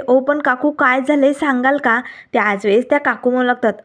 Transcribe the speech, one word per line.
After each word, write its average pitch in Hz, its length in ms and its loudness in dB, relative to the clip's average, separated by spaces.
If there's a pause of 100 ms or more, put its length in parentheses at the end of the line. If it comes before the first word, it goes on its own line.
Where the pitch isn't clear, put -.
"ओ 254 120 4
पण 285 200 0
काकू, 277 320 0
काय 269 360 0
झालंय 285 260 2
सांगाल 277 440 0
का?" 247 240 0 (320)
त्याच 208 320 -2
वेळेस 220 240 2
त्या 285 100 2
काकू 247 300 -2
म्हणू 254 160 0
लागतात, 247 280 0 (120)